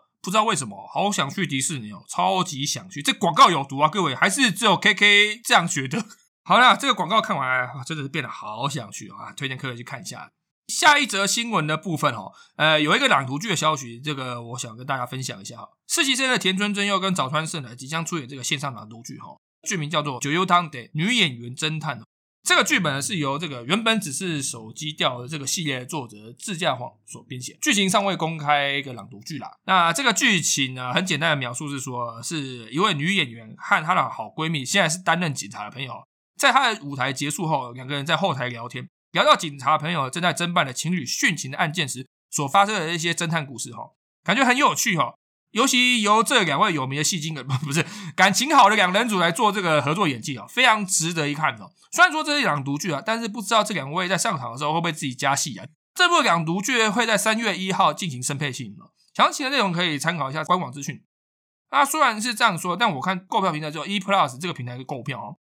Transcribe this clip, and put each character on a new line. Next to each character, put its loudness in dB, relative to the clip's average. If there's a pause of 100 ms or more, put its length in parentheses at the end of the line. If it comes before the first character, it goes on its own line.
(220)
不 -8
知 0
道 4
为 0
什 -4
么 -16
好 -2
想 -2
去 -4
迪 -2
士 -4
尼 -12
哦， -18
超 0
级 -6
想 -6
去！ -12
这 0
广 0
告 8
有 0
毒 -8
啊， 6
各 0
位， 0
还 2
是 2
只 -2
有 6
K 4
K 4
这 2
样 4
觉 -4
得？ -4 (220)
<laughs> -20
好 4
啦， 8
这 -4
个 4
广 -2
告 2
看 -2
完、 -2
啊， -2
真 -6
的 -6
是 -8
变 -4
得 -10
好 -6
想 -8
去 -14
啊， -16
推 -8
荐 -8
各 -6
位 -8
去 -12
看 -12
一 -16
下。 -14 (380)
下 4
一 2
则 0
新 -2
闻 0
的 0
部 -4
分 0
哦， -12 (240)
呃， 4
有 4
一 4
个 4
朗 4
读 -4
剧 -6
的 0
消 2
息， -8
这 -6
个 -8
我 -10
想 -12
跟 -16
大 -2
家 -4
分 -8
享 -10
一 -16
下 -14
哈。 -18 (180)
四 2
期 2
生 0
的 2
田 0
村 -2
真 -2
佑 0
跟 0
早 -2
川 -2
圣 -8
来 -16
即 -14
将 -4
出 -4
演 -10
这 -14
个 -10
线 -2
上 -6
朗 -16
读 -18
剧 -16
哈， -20 (260)
剧 -4
名 -4
叫 -2
做 -6
《九 -4
优 2
汤 2
得 -14
女 0
演 2
员 -12
侦 -4
探》。 -6 (420)
这 2
个 6
剧 2
本 0
呢 -4
是 -4
由 -2
这 -6
个 -10
原 0
本 2
只 -6
是 -4
手 -10
机 -10
调 -2
的 -12
这 -8
个 -10
系 -2
列 -4
作 -6
者 -18
自 -8
驾 0
晃 -10 (140)
所 -18
编 -12
写， -14
剧 2
情 2
尚 2
未 0
公 -4
开 2
一 -2
个 -10
朗 -14
读 -18
剧 -12
啦。 -12 (140)
那 4
这 -2
个 4
剧 2
情 0
呢， -6
很 0
简 0
单 2
的 2
描 -4
述 -8
是 -6
说， -8
是 -8
一 -4
位 2
女 0
演 0
员 -16
和 2
她 0
的 2
好 -8
闺 -4
蜜 -2
现 2
在 4
是 -2
担 2
任 0
警 -8
察 -12
的 -12
朋 -12
友， -12 (300)
在 4
她 4
的 -10
舞 -8
台 -2
结 -4
束 -4
后， -2
两 -14
个 -6
人 -4
在 0
后 2
台 -4
聊 -10
天， -12 (260)
聊 4
到 6
警 -2
察 2
朋 -4
友 -2
正 -6
在 2
侦 -2
办 2
的 -8
情 -4
侣 -2
殉 -2
情 -8
的 -10
案 -2
件 -4
时 -10 (240)
所 -2
发 4
生 -2
的 -2
一 -2
些 -2
侦 -2
探 -2
故 -14
事 -10
哈， -14 (300)
感 0
觉 4
很 4
有 4
趣 0
哈。 0 (380)
尤 4
其 4
由 6
这 4
两 2
位 4
有 0
名 -4
的 0
戏 0
精， -4
<laughs> -4
不 -6
是， 0 (300)
感 6
情 2
好 10
的 4
两 4
人 2
组 2
来 4
做 2
这 -2
个 4
合 2
作 2
演 -2
技 -8
哦， -12
非 2
常 6
值 0
得 0
一 -4
看 0
哦。 -18 (220)
虽 4
然 8
说 -2
这 2
是 2
朗 0
读 -2
剧 -4
啊， -2
但 -2
是 -4
不 -8
知 -2
道 6
这 -6
两 -6
位 0
在 2
上 0
场 -8
的 -12
时 -4
候 0
会 0
不 0
会 0
自 -6
己 -6
加 2
戏 -4
啊？ -14 (300)
这 4
部 4
朗 4
读 0
剧 2
会 2
在 2
三 2
月 0
一 -2
号 4
进 -6
行 -8
声 -4
配 -4
信 -12
哦。 -20 (240)
详 4
细 -6
的 -2
内 2
容 2
可 0
以 0
参 -2
考 -2
一 -8
下 -4
官 2
网 -6
资 -12
讯。 -10 (680)
那 4
虽 0
然 2
是 -2
这 0
样 2
说， -2
但 2
我 -6
看 -2
购 -2
票 2
平 -4
台 -6
只 -8
有 -8
一 -2
plus 2
这 -4
个 -4
平 -10
台 -10
是 -10
购 -10
票 -6
哦， -12